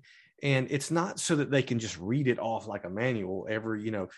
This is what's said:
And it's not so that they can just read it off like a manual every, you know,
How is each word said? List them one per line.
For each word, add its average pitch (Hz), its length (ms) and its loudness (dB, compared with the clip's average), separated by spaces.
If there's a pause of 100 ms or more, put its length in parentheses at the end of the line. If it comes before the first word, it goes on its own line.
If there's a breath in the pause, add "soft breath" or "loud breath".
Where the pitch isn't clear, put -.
(440 soft breath)
And 131 260 2
it's 143 220 -2
not 170 300 0
so 165 160 2
that 139 120 2
they 135 140 6
can 117 160 0
just 110 180 -4
read 123 300 0
it 117 100 4
off 110 300 -4
like 120 160 -4
a 87 60 -6
manual 98 600 -2
every, 110 320 -2
you 110 100 -2
know, 98 260 -4